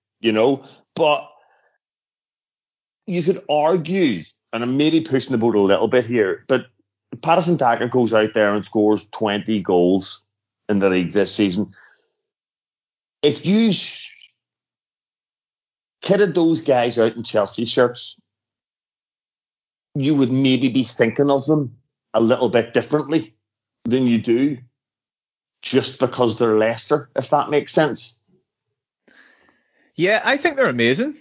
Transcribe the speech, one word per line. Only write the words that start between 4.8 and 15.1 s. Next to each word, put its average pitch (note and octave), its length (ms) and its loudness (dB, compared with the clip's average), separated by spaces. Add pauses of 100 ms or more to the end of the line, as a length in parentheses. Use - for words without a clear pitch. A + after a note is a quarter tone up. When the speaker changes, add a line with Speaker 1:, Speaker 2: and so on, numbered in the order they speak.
Speaker 1:
pushing C3+ 320 -4
the A#2+ 40 0
boat A2+ 180 0
a G#2 40 2
little G2 280 2
bit B2+ 180 2
here, G#2+ 420 -2
but C3+ 200 -2 (540)
Patterson E3+ 360 0
Daka A#2+ 320 0
goes A#2+ 240 0
out G#2+ 200 2
there G#2 220 2
and G2+ 100 -4
scores G#2+ 400 0
twenty G#2 560 -4
goals F2+ 640 0 (440)
in G2+ 100 0
the G2 100 2
league F2+ 220 0
this G2 240 -2
season. G2 380 -2 (1500)
If - 240 0
you G#3+ 240 4
s-, - 420 -4 (1900)